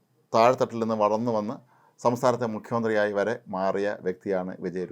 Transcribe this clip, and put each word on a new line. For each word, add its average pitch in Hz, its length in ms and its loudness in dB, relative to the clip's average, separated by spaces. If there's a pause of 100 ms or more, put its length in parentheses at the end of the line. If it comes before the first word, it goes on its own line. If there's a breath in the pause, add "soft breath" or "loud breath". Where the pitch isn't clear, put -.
(340)
താഴെത്തട്ടിൽ 117 440 4
നിന്ന് 113 160 -2
വളർന്നു 110 380 2
വന്ന് 107 440 -6 (260 soft breath)
സംസ്ഥാനത്തെ 123 440 2
മുഖ്യമന്ത്രിയായി 107 680 0
വരെ 101 260 0 (100)
മാറിയ 98 520 -2
വ്യക്തിയാണ് 92 600 -4
വിജയ് 90 320 -6